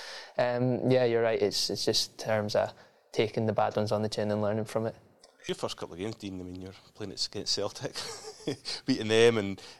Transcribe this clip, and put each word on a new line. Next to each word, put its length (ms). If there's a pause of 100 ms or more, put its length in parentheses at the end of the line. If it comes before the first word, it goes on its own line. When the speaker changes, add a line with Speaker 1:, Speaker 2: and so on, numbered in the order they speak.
(380)
Speaker 1:
um, 520
yeah, 140
you're 180
right. 180
It's, 300
it's 140
just 340
terms 360
of 180 (400)
taking 340
the 80
bad 200
ones 180
on 100
the 80
chin 200
and 120
learning 240
from 180
it. 100 (520)
Speaker 2:
Your 80
first 240
couple 160
of 60
games, 160
Dean, 220
I 40
mean, 140
you're 180 (200)
playing 180
it 140
against 280
Celtic, 400 (460)
<laughs> 440
beating 240
them, 300
and, 240 (180)